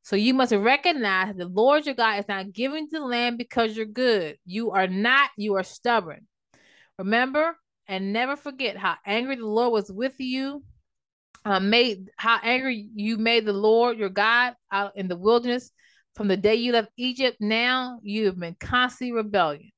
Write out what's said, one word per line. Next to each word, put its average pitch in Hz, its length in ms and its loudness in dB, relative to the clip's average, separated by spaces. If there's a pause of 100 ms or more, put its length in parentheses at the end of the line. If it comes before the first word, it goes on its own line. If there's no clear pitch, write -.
So - 120 -4
you 214 200 4
must 254 180 2
recognize 214 800 2
the 180 120 -8
Lord 262 400 2
your 269 100 -4
God 220 240 0
is 202 80 -8
not 196 240 -6
giving 269 380 -4
the 311 100 -6
land 240 380 -2
because 226 380 -2
you're 220 100 -6
good. 214 580 0
You 208 260 -6
are 190 180 2
not, 240 480 2
you 208 200 -2
are 190 80 -2
stubborn. 208 640 -2 (720)
Remember, 262 580 0 (340)
and 196 220 -4
never 254 240 -2
forget 262 400 -8
how 190 180 -2 (100)
angry 240 300 -2
the 233 100 -8
Lord 226 280 0
was 202 180 -2
with 247 300 -6
you, 269 420 -6 (840)
uh, 196 140 2
made, 208 580 2
how 226 240 2
angry 240 540 -2
you 214 240 -2
made 226 260 2
the 208 80 0
Lord 226 460 4
your 208 100 -2
God 226 460 2 (160)
out 202 260 -4
in 190 120 -4
the 175 80 -4
wilderness 240 560 0 (420)
from 208 140 -2
the 190 80 2
day 208 180 2
you 240 160 0
left 226 260 2
Egypt. 247 440 -2
Now 240 640 -2
you 208 220 -2
have 185 120 -2
been 170 220 -8
constantly 247 520 -2
rebellion 202 640 -2